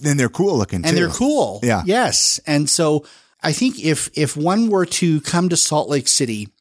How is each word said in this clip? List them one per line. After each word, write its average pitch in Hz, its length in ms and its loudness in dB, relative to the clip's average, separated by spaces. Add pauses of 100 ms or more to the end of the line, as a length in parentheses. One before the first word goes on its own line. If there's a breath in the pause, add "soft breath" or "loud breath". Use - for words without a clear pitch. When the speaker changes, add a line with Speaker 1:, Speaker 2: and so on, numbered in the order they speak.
Speaker 1:
And 143 140 2
they're 123 100 2
cool 180 280 0
looking, 101 280 -2
Speaker 2:
And 160 40 2
Speaker 1:
too. 175 60 2
Speaker 2:
they're 175 140 2
cool. 214 540 0
Speaker 1:
Yeah. 143 220 2
Speaker 2:
Yes. 208 600 0
And 147 240 0
so 151 360 0 (360 loud breath)
I 156 120 0
think 240 300 -2
if, 156 300 0
if 151 240 -2
one 196 320 0
were 190 160 2
to 160 360 0
come 175 280 0
to 170 80 0
Salt - 320 0
Lake 143 180 0
City 107 420 -2 (120)